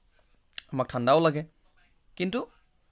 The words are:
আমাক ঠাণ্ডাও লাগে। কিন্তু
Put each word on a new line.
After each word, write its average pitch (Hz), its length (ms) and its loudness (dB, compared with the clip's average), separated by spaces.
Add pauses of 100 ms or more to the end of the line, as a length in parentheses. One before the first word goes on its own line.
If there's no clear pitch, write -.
(720)
আমাক 131 180 -4
ঠাণ্ডাও 127 300 4
লাগে। 156 240 0 (720)
কিন্তু 185 220 -4 (520)